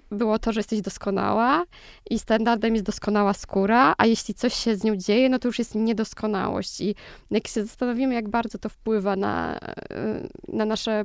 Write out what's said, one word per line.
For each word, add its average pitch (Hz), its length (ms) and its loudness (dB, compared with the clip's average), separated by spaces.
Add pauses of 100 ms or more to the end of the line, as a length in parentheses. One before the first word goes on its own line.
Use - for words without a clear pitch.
(100)
było 214 280 2
to, 226 140 -2
że 214 80 0
jesteś 214 200 -2
doskonała 208 840 0 (460)
i - 80 0
standardem 226 560 2
jest 208 120 0
doskonała 208 480 2
skóra, 233 640 2
a - 80 6
jeśli 226 280 0
coś 247 200 -2
się 220 220 0
z 185 80 -4
nią 214 120 2
dzieje, 208 320 4
no 254 100 2
to 247 100 -2
już 226 100 -4
jest 233 160 -4
niedoskonałość. 214 1080 -2
I 196 140 0 (360)
jak 214 180 0
się 214 160 -2
zastanowimy, 247 500 0
jak 226 140 -2
bardzo 226 300 -2
to - 100 -6
wpływa 202 480 -2
na, 190 420 -2
e, - 720 -8 (200)
na 214 160 -2
nasze 214 400 -2